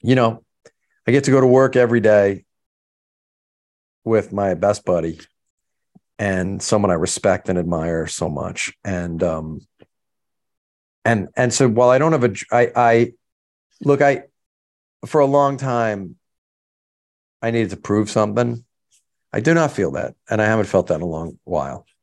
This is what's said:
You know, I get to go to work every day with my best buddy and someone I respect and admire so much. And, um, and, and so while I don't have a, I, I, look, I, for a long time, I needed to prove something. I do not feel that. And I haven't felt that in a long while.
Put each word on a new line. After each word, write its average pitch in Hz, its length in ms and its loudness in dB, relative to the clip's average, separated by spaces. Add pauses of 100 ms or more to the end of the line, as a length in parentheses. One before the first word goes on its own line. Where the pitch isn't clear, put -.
You 120 140 2
know, 113 280 0 (640)
I 117 40 0
get 139 140 2
to 139 60 2
go 135 80 6
to 131 80 4
work 127 280 4
every 120 260 4
day 101 440 4 (1600)
with 110 300 -2
my 98 200 0
best 101 300 -2
buddy 82 360 -2 (1000)
and 95 420 -4
someone 104 300 0
I 87 40 2
respect 92 540 -2
and 92 80 0
admire 82 500 -4
so 82 220 -6
much. 82 440 -8 (100)
And, 87 400 -6
um, 78 380 -6 (1400)
and, 107 300 0
and 123 180 2
so 135 140 2
while 120 220 4
I 127 80 4
don't 156 160 2
have 135 100 0
a, 113 100 0 (180)
I, 120 240 2
I, 117 380 2 (680)
look, 143 200 2
I, 139 220 2 (800)
for 151 140 -2
a 143 60 4
long 139 320 2
time, 113 580 -4 (1300)
I 117 100 -2
needed 113 200 -2
to 98 60 -12
prove 104 320 -2
something. 117 540 -2 (680)
I - 80 -4
do 151 120 2
not 165 200 2
feel 82 180 -2
that. - 240 -8 (140)
And 110 120 -2
I 107 40 2
haven't 107 220 0
felt 90 200 0
that - 80 -2
in 78 60 -6
a 87 40 -6
long 82 380 -8
while. 69 420 -6 (180)